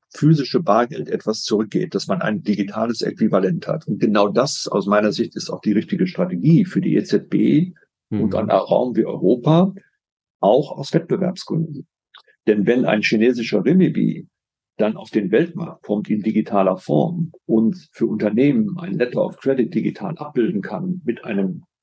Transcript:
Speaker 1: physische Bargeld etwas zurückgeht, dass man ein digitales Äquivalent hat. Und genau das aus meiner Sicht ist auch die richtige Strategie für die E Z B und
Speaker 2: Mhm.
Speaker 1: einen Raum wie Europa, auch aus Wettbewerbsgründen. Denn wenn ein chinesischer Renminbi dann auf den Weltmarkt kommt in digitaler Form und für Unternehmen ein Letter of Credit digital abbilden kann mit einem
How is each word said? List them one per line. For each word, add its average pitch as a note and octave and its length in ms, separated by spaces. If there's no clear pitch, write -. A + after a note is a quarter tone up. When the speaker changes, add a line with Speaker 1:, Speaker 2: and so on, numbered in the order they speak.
Speaker 1:
physische C#3+ 520
Bargeld A2+ 480
etwas - 340
zurückgeht, G#2+ 500
dass G2 140
man F#2 140
ein G#2 200
digitales G#2 600
Äquivalent F#2+ 640
hat. - 220
Und G#2 100
genau G#2 300
das - 400
aus G2 180
meiner G#2 240
Sicht - 240
ist - 140
auch F#2+ 100
die G#2+ 140
richtige F#3 340
Strategie G#2+ 560
für - 160
die G2 160
E G#2+ 80
Z - 260
B C#3 440
und G#2+ 220
Speaker 2:
Mhm. G2 40
Speaker 1:
einen G#2 160
Raum A#2 440
wie A2+ 100
Europa, D#3 680
auch B2 320
aus - 220
Wettbewerbsgründen. E3 920
Denn G#2 180
wenn A#2+ 200
ein G#2+ 160
chinesischer A2+ 640
Renminbi - 640
dann G#2+ 180
auf - 140
den G2+ 200
Weltmarkt A2+ 540
kommt G#2 260
in G#2+ 120
digitaler G2 560
Form - 560
und A2 460
für - 160
Unternehmen A2 720
ein F2 140
Letter A2 320
of - 120
Credit C3 360
digital G#2 440
abbilden A2 440
kann F2+ 420
mit A2+ 220
einem G2 380